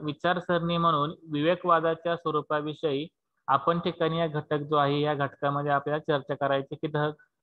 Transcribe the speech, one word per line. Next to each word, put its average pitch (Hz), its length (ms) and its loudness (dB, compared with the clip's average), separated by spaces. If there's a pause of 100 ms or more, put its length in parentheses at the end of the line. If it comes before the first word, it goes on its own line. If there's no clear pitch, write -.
विचारसरणी 170 760 -2
म्हणून 165 380 2 (180)
विवेकवादाच्या 165 840 2
स्वरूपाविषयी 151 920 -2 (400)
आपण 165 320 2
ठिकाणी 170 400 -2
या 170 80 0
घटक 151 300 -4
जो 147 200 -2
आहे, 143 240 2
या 147 140 0
घटकामध्ये 143 560 -2
आपल्याला 147 420 0
चर्चा 143 220 -2
करायची 139 400 0
की 151 120 -6
ध-, 151 240 0 (320)